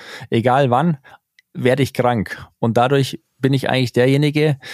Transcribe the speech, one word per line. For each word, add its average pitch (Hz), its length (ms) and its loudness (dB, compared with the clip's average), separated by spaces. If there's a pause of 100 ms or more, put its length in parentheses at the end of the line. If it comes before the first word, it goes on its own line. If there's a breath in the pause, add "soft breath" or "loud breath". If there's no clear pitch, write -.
(300 loud breath)
egal 123 400 2
wann, 143 280 0 (560 loud breath)
werde 135 300 0
ich - 100 -4
krank. 120 540 -2 (120)
Und 117 180 0
dadurch 131 420 0 (200)
bin 131 140 0
ich 131 160 -2
eigentlich 127 220 0
derjenige, 143 640 2 (160 loud breath)